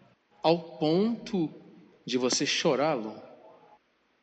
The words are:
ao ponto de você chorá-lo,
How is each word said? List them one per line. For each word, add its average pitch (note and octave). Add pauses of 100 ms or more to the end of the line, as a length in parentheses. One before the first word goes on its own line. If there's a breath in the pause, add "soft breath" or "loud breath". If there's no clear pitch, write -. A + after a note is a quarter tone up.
(420)
ao E3
ponto E3+ (560)
de B2
você B2
chorá-lo, B2+ (1080)